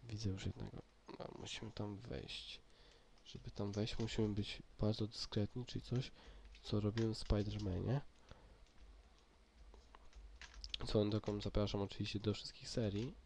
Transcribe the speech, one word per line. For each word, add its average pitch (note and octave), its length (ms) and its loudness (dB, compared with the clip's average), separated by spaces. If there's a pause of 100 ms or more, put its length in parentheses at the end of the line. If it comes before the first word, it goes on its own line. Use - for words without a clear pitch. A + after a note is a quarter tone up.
Widzę G#2+ 200 0
już F#2+ 160 -2
jednego. - 360 -4 (380)
No, - 60 -6 (140)
musimy - 320 -6
tam G#2 260 -4
wejść. - 640 -8 (640)
Żeby - 260 -10
tam G2+ 200 0
wejść, G#2 280 2
musimy A2 300 4
być G2+ 340 0 (160)
bardzo G#2+ 280 4
dyskretni, - 580 0
czyli - 200 -4
coś, B2+ 260 0 (520)
co G#2+ 160 2
robiłem A2 340 4
w - 40 -2
Spider-Manie. G#2 840 4 (2750)
Swoją G#2 240 6
drogą G#2 320 2
zapraszam G2+ 400 2
oczywiście G#2 380 -2
do G#2 140 4
wszystkich - 360 -6
serii A2+ 460 0 (100)